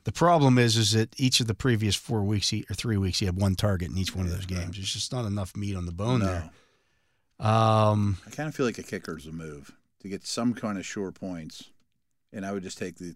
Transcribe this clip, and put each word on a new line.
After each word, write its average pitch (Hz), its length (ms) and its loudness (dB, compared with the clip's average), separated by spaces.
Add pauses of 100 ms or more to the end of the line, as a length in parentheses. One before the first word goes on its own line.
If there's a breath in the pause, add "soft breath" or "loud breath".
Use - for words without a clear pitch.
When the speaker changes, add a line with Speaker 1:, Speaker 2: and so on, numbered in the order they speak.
Speaker 1:
The 117 80 -4
problem 151 460 6
is, 117 180 6
is 107 160 4
that 110 260 0
each 127 220 2
of 120 60 0
the 110 80 -2
previous 110 420 2
four 110 280 -2
weeks, 101 260 0
he, 107 180 -4
or 104 60 -6
three 110 240 0
weeks, 95 220 0
he 104 60 0
had 90 100 0
one 98 180 4
target 90 360 0
in - 60 -6
each 92 180 -2
one 95 120 -2
of 85 60 -2
those 92 140 -6
Speaker 2:
Yeah. 92 120 -4
Speaker 1:
games. 90 180 -6
There's 95 160 -6
just - 200 -6
not 127 120 -4
enough 101 320 -4
meat 101 180 -4
on 87 120 -6
the 87 60 -6
bone 110 280 0
Speaker 2:
No. 98 60 2
Speaker 1:
there. 87 240 -4 (1000 soft breath)
Um, 107 760 4
Speaker 2:
I 107 40 -18
kinda 151 220 -6
feel 135 140 0
like 110 120 -2
a 95 40 -12
kicker's 85 440 -10
a 80 60 -12
move 78 400 -12 (280)
to 101 100 -14
get 95 160 -10
some 120 260 -2
kind 107 240 -6
of 87 80 -8
sure 98 260 -6
points, 85 600 -12 (640)
and 98 100 -8
I 95 80 -6
would 101 120 -6
just 92 120 -12
take 92 220 -8
the 87 180 -12